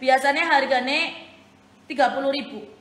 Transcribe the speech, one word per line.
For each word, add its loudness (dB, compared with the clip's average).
Biasanya 2
harganya 0
tiga 2
puluh -2
ribu. -8